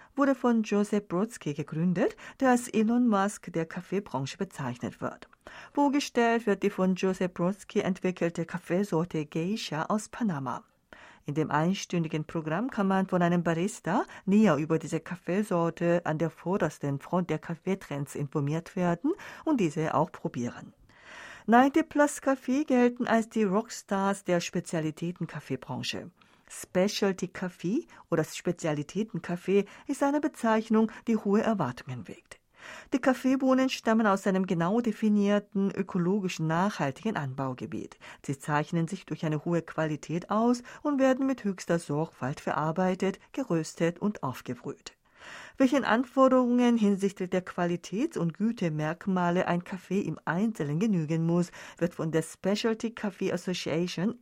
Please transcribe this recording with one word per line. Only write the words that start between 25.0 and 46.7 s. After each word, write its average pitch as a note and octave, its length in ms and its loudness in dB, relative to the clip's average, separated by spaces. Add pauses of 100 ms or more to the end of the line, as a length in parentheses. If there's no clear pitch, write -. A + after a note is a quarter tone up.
Specialty F#3+ 800 0
Kaffee F#3+ 580 -4 (240)
oder D#3+ 140 2
Spezialitäten-Kaffee F3 1400 -2 (200)
ist C#4+ 160 -2
eine C#4+ 160 2
Bezeichnung, A3 720 2 (160)
die A3 120 2
hohe G#3 240 2
Erwartungen C3 680 -4
weckt. - 320 -20 (540)
Die C4 60 0
Kaffeebohnen C4 680 4
stammen A3+ 380 2
aus G3 200 2
einem F#3+ 200 2
genau F3+ 340 2
definierten, G#3 880 2
ökologischen, F#3 760 -2
nachhaltigen E3+ 720 -2
Anbaugebiet. C3 800 -6 (260)
Sie C#3+ 140 -4
zeichnen D#3 500 -2
sich - 160 -8
durch - 220 -6
eine D3+ 180 -2
hohe E3+ 160 0
Qualität D#3+ 720 -4
aus A#3+ 320 2 (180)
und D4 180 -2
werden C4 280 4
mit C4 180 -2
höchster F3+ 340 -2
Sorgfalt D3+ 640 -4
verarbeitet, F#3 760 0 (140)
geröstet E3+ 680 -2
und G#3 240 -2
aufgebrüht. - 760 -10 (600)
Welchen C4+ 260 4
Anforderungen B3 920 4